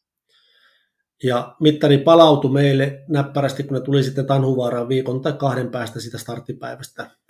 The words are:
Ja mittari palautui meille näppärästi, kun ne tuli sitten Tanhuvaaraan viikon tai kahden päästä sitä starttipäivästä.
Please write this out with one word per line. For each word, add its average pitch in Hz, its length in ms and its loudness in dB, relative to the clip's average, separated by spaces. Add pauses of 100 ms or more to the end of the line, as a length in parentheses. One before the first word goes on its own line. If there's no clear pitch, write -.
(1200)
Ja 123 360 -4
mittari 147 380 4
palautui 156 520 6
meille 139 580 0
näppärästi, 139 540 -2
kun 139 120 -8
ne 123 60 -4
tuli 139 220 0
sitten 135 240 -4
Tanhuvaaraan 127 640 0
viikon 131 320 -2
tai 147 120 -2
kahden 127 380 -4
päästä 117 300 -8
sitä 113 180 -12
starttipäivästä. 123 920 -14 (200)